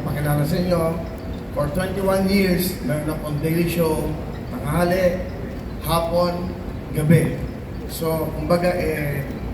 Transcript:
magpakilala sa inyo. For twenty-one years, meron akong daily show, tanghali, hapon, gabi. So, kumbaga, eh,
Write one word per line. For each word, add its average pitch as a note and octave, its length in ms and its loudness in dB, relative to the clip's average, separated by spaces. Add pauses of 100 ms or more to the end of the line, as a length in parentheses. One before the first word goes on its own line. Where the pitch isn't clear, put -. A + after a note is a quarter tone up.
magpakilala D3 400 0
sa D#3+ 160 0
inyo. F3 260 2 (720)
For D3 120 0 (120)
twenty-one F#3+ 480 2
years, F#3 560 4
meron D3+ 320 -2
akong D3+ 320 -4
daily E3 240 2
show, D#3 400 0 (400)
tanghali, F3 720 2 (640)
hapon, F3 640 0 (480)
gabi. D3+ 400 4 (560)
So, D#3+ 400 -2
kumbaga, E3+ 400 2
eh, D3+ 480 -2 (320)